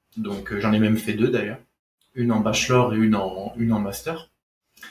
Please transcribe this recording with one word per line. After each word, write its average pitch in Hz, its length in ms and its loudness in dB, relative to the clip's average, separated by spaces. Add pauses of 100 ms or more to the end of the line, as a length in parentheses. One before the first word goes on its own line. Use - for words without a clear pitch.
(160)
Donc, 101 360 -8
euh, 104 80 -6
j'en 107 120 2
ai 107 60 4
même 110 180 4
fait 107 180 -2
deux, 113 140 2
d'ailleurs. 113 300 -4 (560)
Une 120 180 0
en 107 80 2
bachelor 110 540 2
et 107 40 0
une 107 180 4
en, 95 400 -6
une 117 160 0
en 107 80 2
master. 156 500 -8 (600)